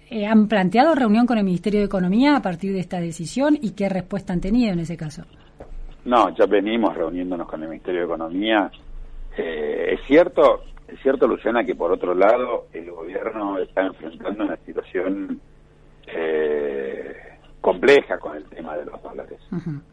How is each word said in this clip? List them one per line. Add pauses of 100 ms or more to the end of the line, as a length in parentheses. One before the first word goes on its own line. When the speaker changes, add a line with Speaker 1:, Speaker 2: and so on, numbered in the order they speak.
Speaker 1:
eh,
¿han
planteado
reunión
con
el
Ministerio
de
Economía
a
partir
de
esta
decisión
y
qué
respuesta
han
tenido
en
ese
caso? (800)
Speaker 2:
No,
ya
venimos
reuniéndonos
con
el
Ministerio
de
Economía. (680)
Eh,
es
cierto, (240)
es
cierto,
Luciana,
que
por
otro
lado
el
gobierno
está
enfrentando
una
situación, (640)
eh, (460)
compleja
con
el
tema
de
los
dólares. (120)
Speaker 1:
Ujú. (100)